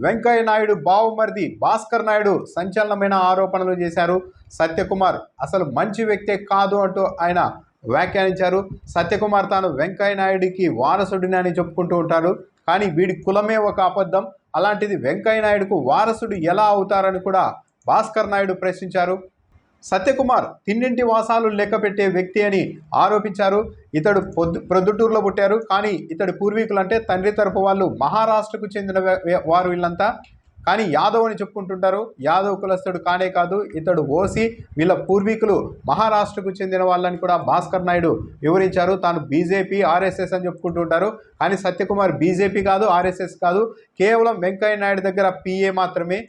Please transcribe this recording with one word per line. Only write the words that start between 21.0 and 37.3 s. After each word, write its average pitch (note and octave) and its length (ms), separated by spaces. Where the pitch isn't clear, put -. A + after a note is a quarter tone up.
వాసాలు A3+ 440
లెక్కపెట్టే G3+ 600
వ్యక్తి F#3 340
అని F#3+ 360
ఆరోపించారు. G3+ 760
ఇతడు G3 260
పొద్దు-, E3+ 480
ప్రొద్దుటూరులో G#3 540
పుట్టారు, G3 340
కానీ G3+ 180
ఇతడి F3 420
పూర్వీకులు G#3 480
అంటే G3 200
తండ్రి F#3+ 320
తరపు G3+ 280
వాళ్ళు F#3+ 420
మహారాష్ట్రకు G#3+ 640
చెందిన G3 220
వే-, F#3 260
వే-, E3+ 220
వారు F3+ 220
వీళ్ళంతా. F3 460
కానీ G#3 160
యాదవ్ G#3 420
అని G#3+ 100
చెప్పుకుంటుంటారు. G3 840
యాదవ్ F#3 400
కులస్తుడు F#3+ 360
కానే F3+ 320
కాదు, F#3 340
ఇతడు D#3+ 260
ఓసీ. G3 560
వీళ్ళ E3+ 160
పూర్వీకులు G3 840
మహారాష్ట్రకు G#3 600
చెందిన F#3 340
వాళ్ళని F3+ 340
కూడా F3 200